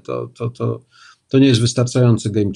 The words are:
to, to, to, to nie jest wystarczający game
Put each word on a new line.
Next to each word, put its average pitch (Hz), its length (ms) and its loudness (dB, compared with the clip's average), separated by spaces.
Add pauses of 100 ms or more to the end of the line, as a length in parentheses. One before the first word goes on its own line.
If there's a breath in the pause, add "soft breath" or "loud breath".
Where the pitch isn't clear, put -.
to, 62 220 -8
to, 117 240 -10
to, 117 300 -6 (480 soft breath)
to 135 100 2
nie 135 80 6
jest 120 140 4
wystarczający 120 680 0
game 104 260 -2